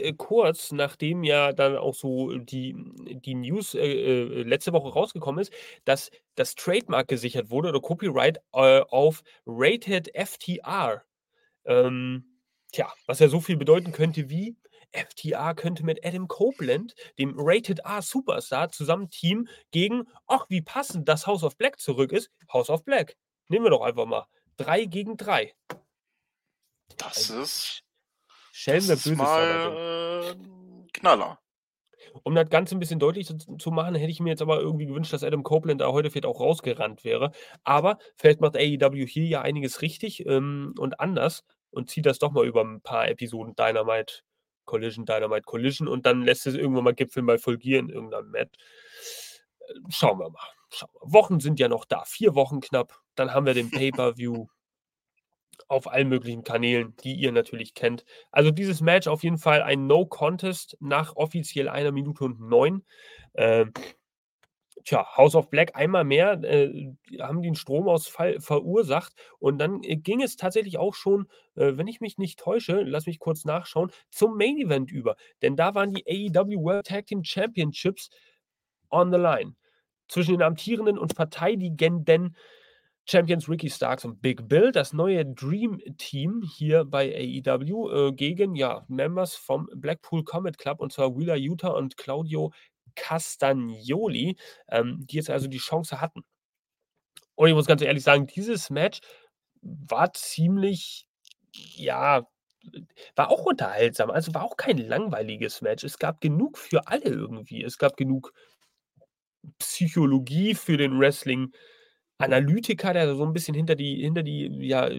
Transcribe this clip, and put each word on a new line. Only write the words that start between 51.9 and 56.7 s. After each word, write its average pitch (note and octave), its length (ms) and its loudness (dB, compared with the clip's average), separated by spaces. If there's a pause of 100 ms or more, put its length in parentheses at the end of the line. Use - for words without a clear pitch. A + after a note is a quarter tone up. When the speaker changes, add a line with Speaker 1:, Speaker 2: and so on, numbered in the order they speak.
Speaker 1:
vier G3+ 300 2
Wochen C3+ 260 2
knapp, - 400 -4 (160)
dann B2+ 180 -2
haben C#3 120 4
wir C3 80 4
den A#2+ 160 0
Speaker 2:
<laughs> - 20 -10
Speaker 1:
Pay-per-View A#2+ 760 -2 (1200)
auf C3+ 220 -2
allen C3+ 180 2
möglichen A#2+ 360 -2
Kanälen, A#2 580 2